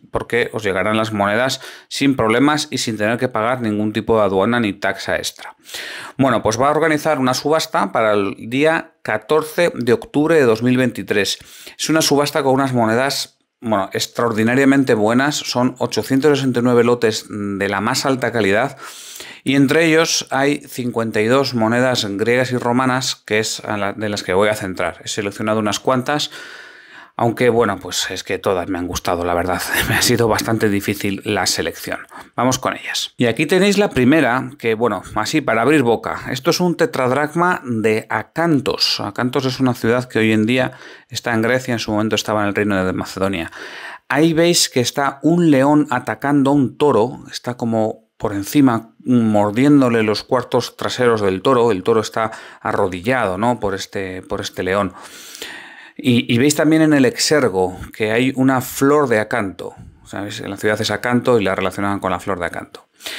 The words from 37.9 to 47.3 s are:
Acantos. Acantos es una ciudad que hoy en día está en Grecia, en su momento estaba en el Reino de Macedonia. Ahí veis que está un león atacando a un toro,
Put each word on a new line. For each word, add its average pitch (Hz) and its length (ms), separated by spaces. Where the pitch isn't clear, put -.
Acantos. 135 880
Acantos 123 460
es 131 160
una 127 140
ciudad 123 340
que - 100
hoy 110 140
en 107 120
día 127 280
está 120 260
en 110 80
Grecia, 127 320
en 113 40
su 110 140
momento 107 240
estaba 107 260
en 101 60
el 98 80
Reino 101 280
de 92 80
Macedonia. 95 600
Ahí 156 240
veis 170 360
que - 120
está 135 420
un 170 300
león 143 380
atacando 135 600
a 143 40
un 131 220
toro, 127 440